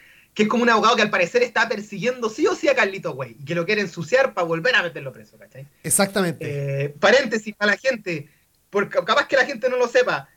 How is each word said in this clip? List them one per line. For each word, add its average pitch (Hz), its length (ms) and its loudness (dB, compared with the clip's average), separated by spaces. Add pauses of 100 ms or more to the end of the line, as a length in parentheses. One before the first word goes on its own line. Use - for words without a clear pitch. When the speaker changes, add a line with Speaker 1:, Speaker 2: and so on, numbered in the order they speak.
(340)
Speaker 1:
que 214 100 0
es 214 60 2
como 233 140 2
un 240 60 4
abogado 220 260 4
que 214 80 2
al - 80 2
parecer 190 320 2
está 226 260 0
persiguiendo 214 600 -4
sí 302 180 0
o 370 80 0
sí 311 120 -2
a 277 80 4
Carlitos 190 400 -2
Way 127 260 -10
y 139 40 -14
que 165 80 -6
lo 170 120 -2
quiere 208 160 0
ensuciar 240 520 0
pa 180 100 -2
volver 165 320 0
a 202 80 4
meterlo 147 300 -10
preso, 110 240 -20
¿cachai? - 300 -20 (160)
Speaker 2:
Exactamente. 175 760 0 (220)
Speaker 1:
Eh, 143 200 -4
paréntesis 220 560 2
para 208 180 0
la 190 40 -2
gente, 185 520 -4 (400)
porque 202 360 -2
capaz 269 220 2
que 277 100 2
la 254 80 4
gente 254 240 -4
no 247 80 0
lo 247 100 2
sepa, 185 500 0